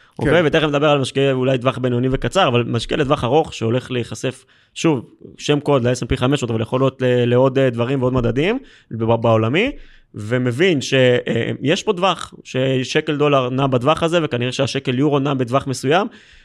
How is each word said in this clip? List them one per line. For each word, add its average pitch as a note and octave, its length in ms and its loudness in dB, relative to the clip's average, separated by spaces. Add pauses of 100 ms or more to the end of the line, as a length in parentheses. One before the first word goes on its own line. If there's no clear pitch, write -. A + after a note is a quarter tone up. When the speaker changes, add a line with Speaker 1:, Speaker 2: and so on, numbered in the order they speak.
(200)
Speaker 1:
כן. - 60 -2
Speaker 2:
אוקיי? D#3+ 200 4
ותכף D3+ 200 2
נדבר D3 240 0
על D3 80 4
משקיע C#3 340 0
אולי C3 260 0
טווח B2+ 200 -2
בינוני B2 320 0
וקצר, C3+ 380 0
אבל A#2+ 180 2
משקיע A#2+ 300 -4
לטווח C#3 280 0
ארוך C#3+ 300 0
שהולך A#2 360 -4
להיחשף, B2 540 -6 (300)
שוב, D3 300 0 (340)
שם D3 220 0
קוד C#3 260 2
ל-S B2+ 180 -2
and C3+ 100 -2
P - 20 0
חמש C3+ 260 0
מאות, A#2 80 -4
אבל A2+ 100 -2
יכול B2+ 200 -2
להיות C3 220 0
ל-, B2 220 2
לעוד, B2+ 340 4
אה, C3 120 4
דברים A#2+ 320 -2
ועוד B2+ 100 0
מדדים C3 460 0 (320)
ב-, A2+ 140 -6 (180)
בעולמי, A#2 480 2 (440)
ומבין B2+ 680 0
ש-, - 140 -2
אה, B2 560 2 (120)
יש D#3+ 200 0
פה A3 100 -2
טווח, F3+ 420 -2 (100)
ששקל C3 720 -2
דולר C#3 340 2
נע C3+ 160 0
בטווח C3 360 0
הזה, E3 200 2
וכנראה B2 300 -4
שהשקל C3+ 460 -2
יורו D3 200 2
נע C#3 160 0
בטווח C3 320 -2
מסוים, C#3+ 400 0 (380)